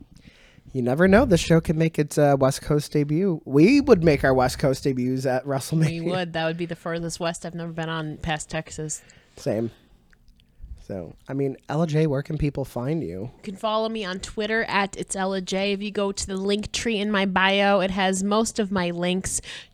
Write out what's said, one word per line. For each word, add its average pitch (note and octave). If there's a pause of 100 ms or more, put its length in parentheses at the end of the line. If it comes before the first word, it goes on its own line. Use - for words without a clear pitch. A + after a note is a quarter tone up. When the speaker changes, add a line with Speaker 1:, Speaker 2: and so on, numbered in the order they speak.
(720)
Speaker 1:
You C3
never C#3
know. G3+
The F#3+
show E3
could D#3+
make D#3+
its, D3+
uh, C#3+
West C3+
Coast D3
debut. D3+
We F#3
would A3+
make D3+
our C3
West B2
Coast C3+
debuts B2+
at B2+
WrestleMania. C#3+ (180)
Speaker 2:
We E3+
would. F3+
That D#3+
would E3
be E3+
the E3+
furthest E3+
west E3+
I've E3+
never E3+
been D#3+
on D#3
past D#3
Texas. D#3 (360)
Speaker 1:
Same. A2+ (1160)
So, F#2 (120)
I C3+
mean, C3+ (140)
Ella D#3+
J, D#3
where C#3
can D#3
people C#3
find C#3
you? F#2
Speaker 2:
You -
can G3
follow A3
me A3
on F#3
Twitter A3
at G3
It's -
Ella F#3+
J. F#3+
If G3
you G#3
go G3+
to -
the G3
link G3+
tree A3+
in G#3
my G3
bio, G3
it F#3+
has F#3+
most G#3+
of G3+
my F3+
links F3+ (340)